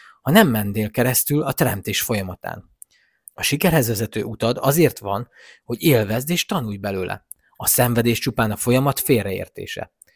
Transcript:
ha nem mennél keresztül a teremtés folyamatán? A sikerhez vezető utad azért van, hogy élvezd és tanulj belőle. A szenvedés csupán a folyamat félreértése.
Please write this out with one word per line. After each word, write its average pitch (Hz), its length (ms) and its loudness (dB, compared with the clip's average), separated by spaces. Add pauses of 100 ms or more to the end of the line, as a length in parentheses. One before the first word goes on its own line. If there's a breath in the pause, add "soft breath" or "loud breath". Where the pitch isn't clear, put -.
(200 loud breath)
ha - 100 -2
nem 214 180 6
mennél 107 420 -2
keresztül 131 520 0
a 139 100 -4
teremtés 107 500 -2
folyamatán? - 680 -6 (640 loud breath)
A - 80 -10
sikerhez 143 460 2
vezető 110 340 -2
utad 113 380 -2
azért 143 380 4
van, 101 300 -6 (360 loud breath)
hogy 120 180 -8
élvezd 120 480 2
és 175 140 -2
tanulj 117 320 -4
belőle. 98 500 -6 (300 loud breath)
A - 100 -12
szenvedés 120 520 2
csupán 113 320 0
a 104 60 -4
folyamat 131 440 2
félreértése. 98 960 -4 (220 soft breath)